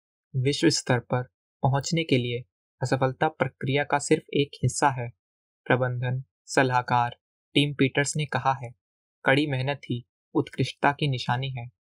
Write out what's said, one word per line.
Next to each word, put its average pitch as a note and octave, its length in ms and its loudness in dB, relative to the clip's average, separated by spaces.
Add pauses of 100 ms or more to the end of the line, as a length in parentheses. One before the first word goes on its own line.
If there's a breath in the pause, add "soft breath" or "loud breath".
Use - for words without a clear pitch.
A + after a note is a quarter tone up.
(360)
विश्व C#3+ 340 2
स्तर C3 280 0
पर B2 240 -4 (400)
पहुंचने C#3 420 0
के C#3 140 2
लिए A#2+ 260 -4 (380)
असफलता C3 460 0
प्रक्रिया C#3+ 560 -2
का C#3+ 140 0
सिर्फ D#3 240 0 (120)
एक C#3+ 200 0
हिस्सा C3+ 360 0
है। B2 220 -6 (520)
प्रबंधन B2+ 600 0 (220)
सलाहकार B2 720 0 (380)
टिम C#3+ 200 2
पीटर्स C#3 420 0
ने D3+ 100 -2
कहा B2+ 260 0
है, B2+ 220 -10 (500)
"कड़ी C#3+ 220 4
मेहनत C3+ 380 -4
ही A#2+ 200 -6 (300)
उत्कृष्टता - 580 0
की D3 160 -2
निशानी B2+ 420 -2
है।" B2 200 -10 (100)